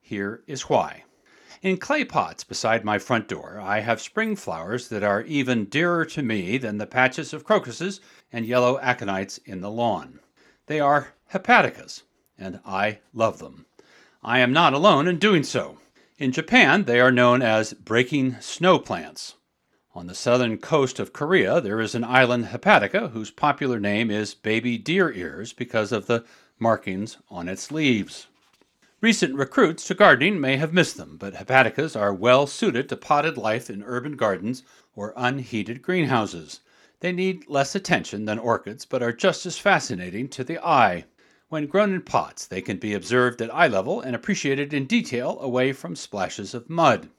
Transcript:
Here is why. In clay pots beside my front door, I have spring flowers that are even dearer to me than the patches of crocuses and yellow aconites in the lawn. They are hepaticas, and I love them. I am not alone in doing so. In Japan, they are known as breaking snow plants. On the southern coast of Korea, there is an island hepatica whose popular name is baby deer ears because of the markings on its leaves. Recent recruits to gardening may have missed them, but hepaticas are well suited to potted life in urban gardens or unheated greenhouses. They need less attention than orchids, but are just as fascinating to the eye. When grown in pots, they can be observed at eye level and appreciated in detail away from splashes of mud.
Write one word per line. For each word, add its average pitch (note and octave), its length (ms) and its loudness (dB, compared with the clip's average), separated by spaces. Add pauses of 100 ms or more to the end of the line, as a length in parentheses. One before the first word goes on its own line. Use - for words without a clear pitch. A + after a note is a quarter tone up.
Here G2+ 460 -8
is C3+ 240 -10
why. F#2+ 340 0 (560)
In F#3+ 160 0
clay C#4 300 -2
pots - 380 -4
beside A2+ 380 0
my G#2+ 160 0
front A2 300 -2
door, F#2+ 340 -12
I G2+ 180 -2
have A2+ 200 -2
spring A3 360 -4
flowers F#2 520 -8
that G#2 140 -4
are G2+ 220 2
even B2+ 420 -2
dearer E3 400 -2
to D#3+ 160 -8
me G#2+ 340 -4
than A2 220 -6
the G#2 80 -8
patches C3 480 -2
of D3+ 100 -14
crocuses F#3+ 560 -4 (320)
and A#2 140 -6
yellow B2 320 2
aconites G2+ 640 -4
in F#2+ 160 -12
the G2 100 -10
lawn. A2 480 -4 (480)
They D3+ 140 -4
are C#3+ 320 2 (220)
hepaticas, G3 720 2 (340)
and F#2+ 260 -12
I G2+ 360 -2 (120)
love A2 260 0
them. - 280 -20 (560)
I A#2+ 160 0
am B2 160 4
not E3+ 180 6
alone E3 360 4
in F3 100 0
doing F#3 240 4
so. G#2 340 -4 (400)
In C3 160 -2
Japan, F3+ 520 4
they A#2+ 160 4
are B2+ 120 6
known B2 300 6
as A2 320 2
breaking B2+ 680 0
snow F3 380 2
plants. - 560 -8 (600)
On F2 120 -14
the F2+ 80 -14
southern A#2+ 420 0
coast C#3 420 0
of G2+ 140 -8
Korea, D3 480 2
there G#2 180 -4
is A2 160 -4
an A#2 80 -4
island A#2+ 440 4
hepatica F#3 640 2
whose A2 200 -10
popular C#3+ 480 -2
name G#2 320 0
is G#2 220 -2
baby A2+ 460 -2
deer D#3+ 340 0
ears F#2 400 -10
because A2+ 400 -4
of G#2+ 140 -4
the A#2 180 0 (340)
markings G#2+ 600 -2 (100)
on F2 180 -12
its F#2+ 240 -10
leaves. C#3 560 -2 (760)
Recent G3 320 2
recruits D#3 540 0
to F3+ 60 -2
gardening F3 460 6
may C3+ 160 0
have D#3 160 -4
missed F3 240 2
them, - 220 -18
but G2 160 -10
hepaticas B2+ 600 2
are G2+ 200 0
well B2 320 6
suited C#3 420 -2
to B2 80 -6
potted D3 400 0
life A2 320 -2
in G2+ 140 -12
urban B2 340 -8
gardens A2 460 -2 (340)
or G#2+ 180 -10
unheated A#2+ 680 -4
greenhouses. A#2 800 -2 (400)
They F3+ 120 -4
need F3+ 340 -4
less C#3 280 -2
attention A2 500 -2
than G#2+ 140 -2
orchids, A2 480 -4
but B2+ 160 -2
are A#2 100 0
just E3+ 320 0
as F3 140 -10
fascinating G#2 680 -2
to - 140 -10
the E3 240 -8
eye. A2+ 380 4 (460)
When D3+ 160 -4
grown G3 260 2
in F#3 80 -2
pots, - 460 -4
they F#2+ 160 -8
can G2+ 160 -6
be G#2 160 -4
observed A#2+ 480 0
at A2+ 120 -8
eye D#3+ 140 4
level G#2+ 320 0
and B2 160 -6
appreciated C#3+ 560 -2
in C#3 140 -2
detail F3 560 -2
away C3 320 0
from E3 220 -12
splashes G2 580 -8
of A#2+ 160 -12
mud. D3 480 2